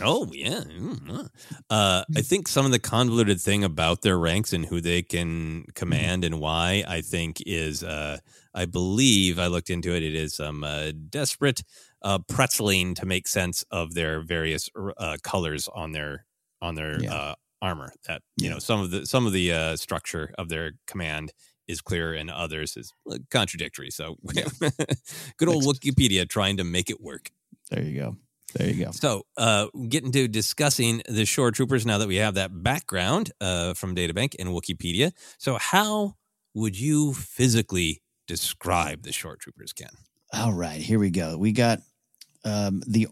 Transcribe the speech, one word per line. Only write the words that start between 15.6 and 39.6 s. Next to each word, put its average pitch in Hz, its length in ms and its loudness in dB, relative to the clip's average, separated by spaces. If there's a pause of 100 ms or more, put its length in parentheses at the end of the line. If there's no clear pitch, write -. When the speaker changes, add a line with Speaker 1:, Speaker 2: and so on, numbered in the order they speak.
Speaker 1:
on 80 180 -8
their, 73 340 -8 (360)
on 85 140 -4
their, 78 260 -4
Speaker 2:
Yeah. 78 120 -4
Speaker 1:
uh, 73 200 -6 (260)
armor. 82 320 -4 (140)
That, - 160 -8 (140)
you - 100 0
Speaker 2:
Yeah. 87 80 -4
Speaker 1:
know, 71 60 -6
some 110 200 0
of 90 120 -2
the, 92 140 -4
some 127 200 2
of 104 60 2
the, 90 200 4
uh, 80 240 0
structure - 600 -6
of 87 100 -8
their 80 240 -4 (140)
command 78 460 -6 (340)
is 82 140 -8
clear 82 340 -2
and 78 160 -8
others 78 460 -6
is, - 160 -14 (180)
uh, - 80 -8 (120)
contradictory. 78 600 -2
So 78 340 -10
<laughs> - 80 -8
Speaker 2:
Yeah. - 120 -2 (920)
Speaker 1:
good 160 100 4
old 156 160 4
Speaker 2:
Makes - 20 2
sense. 139 140 2
Speaker 1:
Wikipedia 117 480 4
trying 101 300 2
to 95 60 0
make 87 240 0
it 110 120 -6
work. - 300 -14 (400)
Speaker 2:
There - 120 -2
you 73 160 -4
go. 67 180 -6 (380)
There - 160 0
you 90 160 -2
go. 87 60 -10
Speaker 1:
So, 110 340 -2 (100)
uh, 107 300 4 (240)
getting 139 220 0
to 131 140 4
discussing 117 800 2
the 107 200 2
Shore 123 240 4
Troopers 127 340 2
now 110 140 4
that 107 100 2
we 95 80 2
have 104 200 4
that 95 260 -2
background, 120 680 0 (120)
uh, 90 320 0
from 92 200 -4
Databank 90 440 0
and 92 100 -6
Wikipedia. 90 640 -2 (240)
So 131 240 -2
how 208 540 0 (400)
would 107 260 -2
you 151 320 2
physically 107 880 2 (260)
describe 85 760 -2
the - 100 -10
Shore - 240 -8
Troopers, - 380 -18